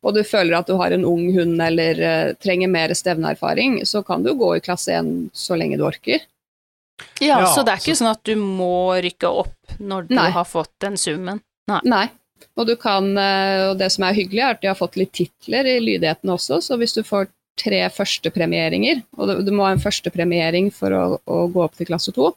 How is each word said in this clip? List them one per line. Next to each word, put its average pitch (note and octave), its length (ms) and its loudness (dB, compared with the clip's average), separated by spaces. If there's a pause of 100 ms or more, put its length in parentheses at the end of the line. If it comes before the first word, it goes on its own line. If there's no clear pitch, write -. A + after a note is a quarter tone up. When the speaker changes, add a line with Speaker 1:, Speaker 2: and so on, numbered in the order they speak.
Speaker 1:
Og G#3 120 0
du G#3+ 80 2
føler F3 340 2
at F3 100 -2
du F#3+ 100 0
har F3+ 140 2
en F3+ 140 2
ung E3+ 280 2
hund E3+ 280 2
eller, E3 400 2
eh, D#3+ 320 0
trenger F#3 360 0
mer E3 240 2
stevneerfaring, D#3+ 920 0
så G#3 200 0
kan F3+ 180 -2
du B3+ 100 2
gå G3 240 2
i - 20 2
klasse F3+ 300 -4
en E3+ 440 -2
så - 240 -4
lenge D3+ 200 -2
du D3 80 0
orker. F#3 360 -2 (1000)
Speaker 2:
Ja, C#4 200 4
Speaker 3:
Ja, F#3 60 4
Speaker 2:
så C#4 200 4
det A3 80 2
er F#3+ 40 -2
ikke - 180 -2
Speaker 3:
så - 80 0
Speaker 2:
sånn A3+ 80 4
at A3 120 -4
du G#3+ 120 0
må F#3 680 0
rykke F3+ 280 -2
opp - 500 -4
når F#3+ 280 -6
du B3 80 2
Speaker 1:
Nei. F#3+ 160 4
Speaker 2:
har F3 140 0
fått - 340 -4
den G3+ 180 -4
summen. F#3 440 -4 (260)
Nei. G#3 160 0
Speaker 1:
Nei. A3+ 240 2 (500)
Og A3+ 100 -2
du A#3 80 2
kan, G3 420 0
eh, G3 520 2
og F#3+ 80 -2
det F#3+ 140 0
som G3 120 -2
er F#3 100 2
hyggelig G3+ 300 0
er C4+ 80 2
at G#3+ 100 -4
de G3 60 -2
har F#3+ 80 0
fått - 220 -4
litt F#3+ 160 0
titler A#3 520 -2
i B3+ 140 2
lydigheten F#3 500 0
også, F3+ 320 -2
så B3+ 160 -2
hvis A#3 160 0
du A3 100 -2
får G3 240 -2 (300)
tre F#3 320 0
første - 420 -4
premieringer, E3+ 720 0 (140)
og G3+ 100 -2
du, F#3+ 160 0
du G3 80 0
må G3+ 140 2
ha F#3+ 60 4
en F#3 80 2
første - 320 -4
premiering F3 600 0
for - 200 -4
å, F#3 360 0
å F3 240 0
gå F3+ 120 2
opp D#3 140 -2
til E3+ 80 -6
klasse E3 280 -4
to C#4 240 2